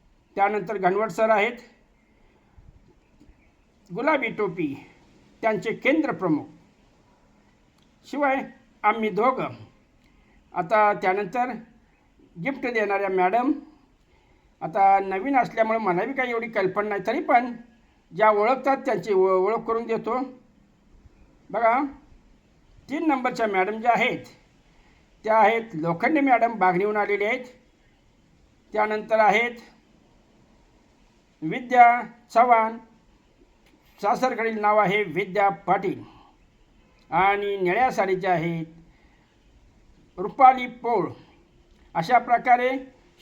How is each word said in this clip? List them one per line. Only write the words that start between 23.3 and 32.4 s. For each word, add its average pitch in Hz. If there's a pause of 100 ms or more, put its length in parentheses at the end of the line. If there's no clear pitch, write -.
मॅडम 202
ज्या 233
आहेत 214 (1040)
त्या 220
आहेत 220 (120)
लोखंडे 170
मॅडम, 233
बागणीहून 190
आलेले 202
आहेत. 247 (1300)
त्यानंतर 214
आहेत 220 (1900)
विद्या 240 (320)
चव्हाण, 233 (1200)